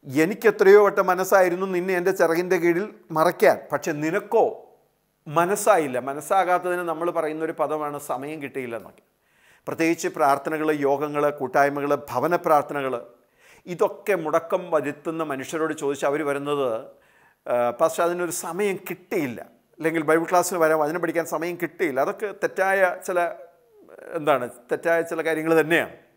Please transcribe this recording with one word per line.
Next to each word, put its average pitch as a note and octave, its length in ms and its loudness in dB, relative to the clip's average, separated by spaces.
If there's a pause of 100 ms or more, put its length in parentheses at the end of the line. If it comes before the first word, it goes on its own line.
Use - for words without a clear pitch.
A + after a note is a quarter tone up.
എനിക്കെത്രയോ G3 760 6
വട്ടം G3 240 4
മനസ്സായിരുന്നു F#3 600 2
നിന്നെ F#3 280 -2
എൻ്റെ F3+ 180 0
ചിറകിൻ്റെ F3+ 440 2
കീഴിൽ E3+ 280 2 (260)
മറയ്ക്കാൻ, E3 460 4 (120)
പക്ഷെ D3 240 -4
നിനക്കോ E3 520 0 (800)
മനസ്സായില്ല. E3+ 760 2
മനസ്സാകാത്തതിന് F3 880 0
നമ്മൾ E3 220 -4
പറയുന്നൊരു D#3+ 480 -4
പദമാണ് D3 420 -4
സമയം C#3+ 400 -8
കിട്ടിയില്ല B2+ 360 -8
എന്നൊക്കെ. - 260 -16 (640)
പ്രത്യേകിച്ച് E3 420 -2
പ്രാർത്ഥനകൾ, D3+ 600 0 (120)
യോഗങ്ങൾ, D3 500 0
കൂട്ടായ്മകൾ, C#3+ 600 0 (160)
ഭവന C3 280 0
പ്രാർത്ഥനകൾ, D3 580 0 (720)
ഇതൊക്കെ F3+ 500 -2
മുടക്കം E3 540 -2
വരുത്തുന്ന D#3 540 -2
മനുഷ്യരോട് D3+ 520 -6
ചോദിച്ചാൽ C#3+ 340 -2
അവർ D3 120 -2
വരുന്നത്, C#3+ 460 -2 (760)
ആ, C3 100 -2 (140)
"പാസ്റ്റർ, D#3+ 340 0
അതിനൊരു F3 320 -2
സമയം F#3 500 -4
കിട്ടിയില്ല, D3 540 -6 (380)
അല്ലെങ്കിൽ D#3+ 240 -2
ബൈബിൾ D#3+ 220 2
ക്ലാസ്സിന് F3 380 0
വരാൻ, D#3 160 4
വചനം D#3 240 -2
പഠിക്കാൻ E3 240 -2
സമയം E3+ 360 -6
കിട്ടിയില്ല." D#3+ 380 -4
അതൊക്കെ G3 300 -2 (100)
തെറ്റായ F#3+ 400 0 (240)
ചില, F#3 140 -2 (960)
എന്താണ്, C#3+ 340 0 (220)
തെറ്റായ E3 320 0
ചില D#3+ 180 -6
കാര്യങ്ങൾ D#3+ 400 0
തന്നെയാണ്. D3+ 340 2 (220)